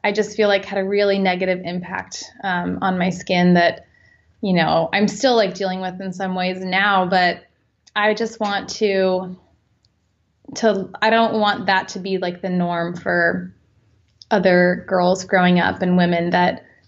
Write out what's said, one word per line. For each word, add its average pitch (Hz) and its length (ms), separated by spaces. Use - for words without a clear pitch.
I 208 80
just 208 240
feel 208 140
like 196 160
had 196 120
a 190 60
really 202 360
negative 185 440
impact, 180 600
um, 180 380
on 190 160
my 180 140
skin 180 420
that, 175 320
you 196 100
know, 160 400
I'm 202 160
still, 254 300
like, 196 160
dealing 185 260
with 185 220
in 190 100
some 185 240
ways 185 240
now, 190 460
but 180 400
I 214 180
just 220 280
want 202 300
to, 185 680
to, 196 340
I 220 80
don't 226 300
want 208 280
that 190 220
to 196 100
be, 190 180
like, 180 240
the 190 80
norm 175 480
for 180 580
other 180 580
girls 185 340
growing 180 380
up - 200
and 180 140
women 175 360
that, 175 340